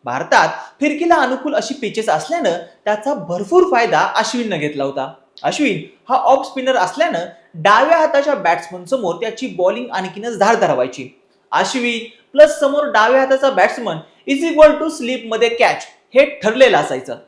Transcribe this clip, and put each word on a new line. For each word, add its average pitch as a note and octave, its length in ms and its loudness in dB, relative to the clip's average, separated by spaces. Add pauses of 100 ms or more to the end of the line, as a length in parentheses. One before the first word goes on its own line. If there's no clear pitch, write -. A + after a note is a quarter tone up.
भारतात E3 440 2 (340)
फिरकीला E4 340 2
अनुकूल C4+ 400 -2
अशी - 180 -4
पिचेस A3 360 -6
असल्यानं G3+ 420 -2 (340)
त्याचा G#3+ 280 -2
भरपूर G3 500 0
फायदा A#3 360 2
अश्विननं G#3+ 580 -2
घेतला D3 260 -4
होता. C#3 300 -6 (300)
अश्विन G3+ 680 -4
हा C4 100 2
ऑफ C#4+ 260 2
स्पिनर C4 300 -4
असल्यानं C#4 440 -2 (340)
डाव्या A3 440 4
हाताच्या D4 380 2
बॅट्समन F3 500 -4
समोर F#3+ 300 -4
त्याची A3 320 -8
बॉलिंग F#3+ 440 -2
आणखीनच G3+ 480 -8
धारदार G3+ 340 2
व्हायची. B2+ 480 -6 (300)
अश्विन A#3 580 -2 (220)
प्लस D4+ 280 6
समोर C#4+ 240 0
डाव्या A#3 360 2
हाताचा C4+ 300 0
batsman G3+ 460 0 (340)
is C#4 200 -2
equal D4+ 300 6
to D#4 60 -4
slip B3+ 400 -6
मध्ये A3+ 240 0
कॅच A#3 340 0 (300)
हे C4 120 6
ठरलेलं A3+ 520 2
असायचं. C3 380 -4 (120)